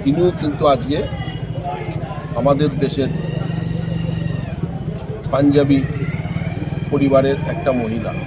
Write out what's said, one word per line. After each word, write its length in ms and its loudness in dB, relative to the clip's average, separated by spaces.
তিনিও 360 4
কিন্তু 280 2
আজকে 300 4
আমাদের 340 4
দেশের 280 0
পাঞ্জাবি 520 6
পরিবারের 440 4
একটা 240 0
মহিলা। 420 -2